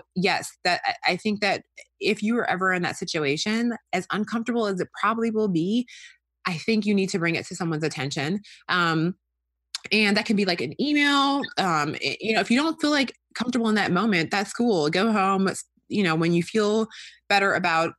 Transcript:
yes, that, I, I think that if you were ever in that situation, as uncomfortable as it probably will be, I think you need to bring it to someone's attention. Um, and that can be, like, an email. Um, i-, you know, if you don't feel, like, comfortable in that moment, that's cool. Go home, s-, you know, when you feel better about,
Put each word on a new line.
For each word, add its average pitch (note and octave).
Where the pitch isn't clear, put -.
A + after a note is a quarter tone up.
yes, F3+
that, F3
I, -
I -
think G#3
that F#3+
if G#3
you A3+
were A3+
ever F#3
in F3
that -
situation, F#3+
as F3+
uncomfortable A3+
as F#3+
it E3+
probably A3+
will G#3+
be, F#3+
I F#3
think G#3+
you G#3
need F#3+
to F#3+
bring E3
it -
to F3+
someone's E3
attention. D3
Um, E3
and G3+
that A3+
can A3+
be, G3
like, F3
an -
email. C#4+
Um, D#3
i-, C3+
you G#3+
know, F#3+
if -
you A#3+
don't D#4+
feel, D4
like, C#4
comfortable A#3
in G#3+
that G3
moment, F3+
that's G3+
cool. F#3
Go F#3+
home, F#3+
s-, -
you G3+
know, D#3+
when E3+
you E3+
feel G#3+
better G3
about, E3